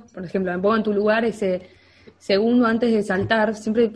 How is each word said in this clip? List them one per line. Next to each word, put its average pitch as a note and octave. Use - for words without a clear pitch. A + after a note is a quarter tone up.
por F#3
ejemplo, F3+
me F3+
pongo G#3
en A3
tu G#3+
lugar, G#3+
ese F#3+
segundo A#3
antes A3+
de G#3+
saltar, G#3+
siempre A3